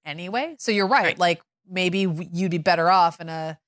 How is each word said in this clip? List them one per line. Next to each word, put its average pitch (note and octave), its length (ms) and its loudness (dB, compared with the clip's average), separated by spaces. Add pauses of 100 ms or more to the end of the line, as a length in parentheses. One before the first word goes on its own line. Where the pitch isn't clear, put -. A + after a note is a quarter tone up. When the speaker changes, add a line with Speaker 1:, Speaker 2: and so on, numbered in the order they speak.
Speaker 1:
anyway. G3 540 -8
So - 140 -2
you're G3+ 140 2
right. F#3+ 180 2
Speaker 2:
Right. - 140 -2
Speaker 1:
Like, F3 240 2 (260)
maybe F#3 360 0
w-, E3+ 280 -4
you'd F3+ 180 -2
be E3+ 80 0
better E3 320 2
off F3+ 300 4
in E3+ 80 -12
a D#3+ 400 -8